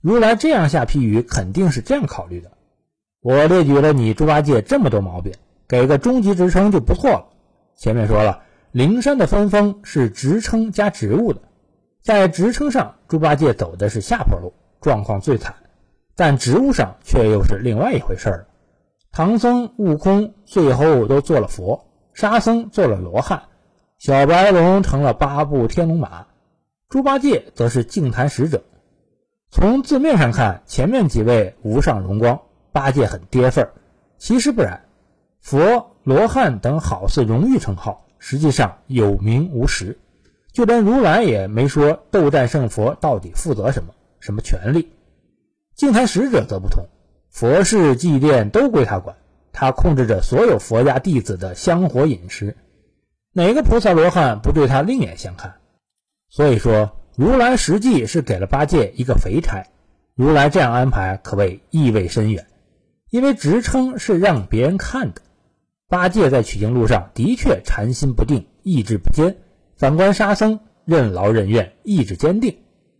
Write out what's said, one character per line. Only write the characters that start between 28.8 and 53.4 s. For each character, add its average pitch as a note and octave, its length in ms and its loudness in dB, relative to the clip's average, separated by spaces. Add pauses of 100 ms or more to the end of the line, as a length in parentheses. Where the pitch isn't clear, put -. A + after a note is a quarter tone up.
从 B3 320 2
字 C#4 160 0
面 D4 180 2
上 C3 160 2
看， G#2+ 320 -2
前 - 240 -4
面 A3+ 200 0
几 G#2+ 140 -2
位 A2 380 0
无 A2 220 -2
上 A2 180 0
荣 F#2+ 180 -4
光， A#2+ 220 0 (320)
八 C#3 200 -2
戒 C3 120 2
很 F#2+ 240 -6
跌 B2+ 220 2
份 B2+ 140 0
儿。 - 100 -14 (420)
其 A#3+ 240 -2
实 C#4 120 -2
不 A3+ 100 0
然， F#2 240 -6 (540)
佛、 G3 640 0
罗 D#3 240 2
汉 F3 320 0
等 C#3+ 200 -2
好 G2+ 280 -4
似 C3+ 160 0
荣 B2 260 0
誉 B3+ 80 2
称 G2 180 -6
号， - 300 -12 (120)
实 - 200 -8
际 D3+ 120 2
上 A2+ 360 -2
有 G#2 320 0
名 A#2 340 0
无 B2 140 -2
实， G2 320 -6 (540)
就 A#3+ 120 0
连 A#3 180 4
如 A#3 180 2
来 G3 220 2
也 G#2 260 0
没 A2+ 200 0
说 D3 420 2
斗 D#3+ 200 2
战 C3+ 180 2
胜 B2+ 220 -2
佛 A2 240 -2
到 C#3 240 -2
底 F#2 160 -14
负 D#3+ 200 -4
责 G#2+ 180 -2
什 C#3+ 100 -6
么、 - 100 -14 (280)
什 - 120 -10
么 G#2+ 80 -6
权 F#2+ 320 -4
利。 E3 200 -2 (840)
净 C#4+ 180 0
坛 A#3 140 2
使 B3 240 -2
者 D#3+ 160 0
则 F#2+ 140 -8
不 F#2+ 80 -6
同， F2 180 -4 (420)
佛 D3 360 0
事 E3 320 2
祭 D3 240 0
奠 C3 300 2
都 B3+ 200 2
归 C#3+ 140 2
他 G#2+ 140 -6
管， - 180 -14 (360)
他 C3 200 -2
控 E3 240 2
制 C3 100 0
着 G#2 160 0
所 - 240 2
有 F#3+ 120 2
佛 A2+ 260 0
家 C3+ 140 2
弟 C#3 220 0
子 G2 160 -8
的 F2+ 180 -10
香 F3 340 0
火 C3+ 180 0
饮 F#2 220 -4
食， - 280 -10 (760)
哪 F3+ 200 0